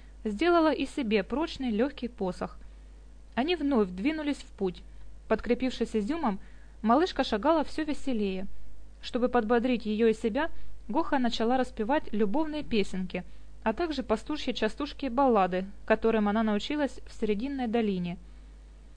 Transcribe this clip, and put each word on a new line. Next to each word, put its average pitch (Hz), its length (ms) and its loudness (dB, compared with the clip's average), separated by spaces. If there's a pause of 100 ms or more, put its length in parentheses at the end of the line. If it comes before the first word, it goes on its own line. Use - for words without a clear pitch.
(220)
сделала 311 500 4
и 269 140 -2
себе 214 380 0
прочный 269 480 -4
лёгкий 233 360 -2
посох. 185 480 -6 (800)
Они 320 220 0
вновь 277 320 2
двинулись 285 480 -2
в - 160 -16
путь. - 320 -4 (420)
Подкрепившись 240 680 0
изюмом, 220 420 0 (440)
малышка 269 420 4
шагала 277 400 2
всё - 180 -4
веселее. 208 640 0 (560)
Чтобы 247 260 0
подбодрить 240 580 2
её 214 200 2
и 220 80 6
себя, 240 360 0 (380)
Гоха 294 320 2
начала 240 360 2
распевать 254 560 0
любовные 285 520 2
песенки, 185 580 0 (400)
а 220 100 2
также 294 300 -2
пастушьи 277 500 -2
частушки 277 540 -2
и - 20 -2
баллады, 208 580 4 (180)
которым 220 440 4
она 214 140 2
научилась 220 640 0
в - 60 -14
Срединной 240 560 -2
долине. 190 500 0 (800)